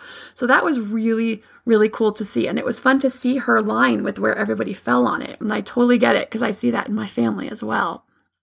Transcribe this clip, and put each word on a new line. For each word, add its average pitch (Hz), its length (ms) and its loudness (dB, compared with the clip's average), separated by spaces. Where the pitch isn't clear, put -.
So - 120 -4
that 262 180 4
was 302 160 0
really, 226 600 0
really 214 220 6
cool 214 240 0
to 208 140 -6
see. - 220 0
And 226 120 -2
it - 60 -4
was - 160 -4
fun 269 180 4
to 269 100 2
see 254 280 -2
her 226 240 2
line 220 420 0
with 202 160 -4
where 214 160 0
everybody 208 380 -4
fell 247 340 0
on - 140 -4
it. - 180 -12
And 208 140 -4
I 214 80 -4
totally 240 360 2
get 233 200 4
it - 120 -4
'cause 226 140 -4
I 220 80 0
see 240 180 -2
that 226 200 -2
in 208 60 -4
my 214 120 -4
family 226 420 -2
as 214 140 -10
well. - 420 -4